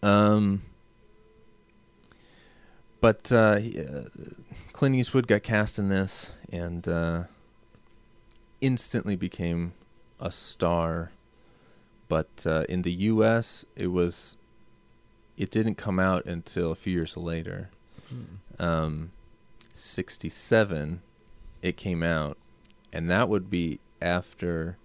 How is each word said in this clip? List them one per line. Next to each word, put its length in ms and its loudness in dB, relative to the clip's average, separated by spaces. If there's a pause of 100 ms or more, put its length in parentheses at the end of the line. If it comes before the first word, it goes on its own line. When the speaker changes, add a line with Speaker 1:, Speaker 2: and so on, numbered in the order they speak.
Speaker 1:
Um, 580 6 (2500)
but, 320 4
uh, 240 8
he, 240 -4
uh, 240 -8 (680)
Clint 240 2
Eastwood 320 2
got 160 4
cast 340 0
in 100 0
this 440 -2 (200)
and, 360 -6
uh, 360 0 (1400)
instantly 560 0
became 560 -2 (480)
a 120 -4
star. 800 -2 (960)
But, 380 -2
uh, 220 2
in 140 -2
the 100 -2
U 320 2
S, 400 0 (120)
it 100 -4
was, 500 0 (1000)
it 140 -6
didn't 260 0
come 220 -2
out 280 2
until 440 -4
a 40 -2
few 180 -6
years 240 -2
later. 540 -8 (380)
Speaker 2:
Hmm. 160 -12 (380)
Speaker 1:
Um, 480 -2 (640)
sixty-seven, 1300 -2 (600)
it 140 -2
came 260 -2
out, 340 0 (560)
and 180 -2
that 180 4
would 220 0
be 300 -2 (220)
after 840 -4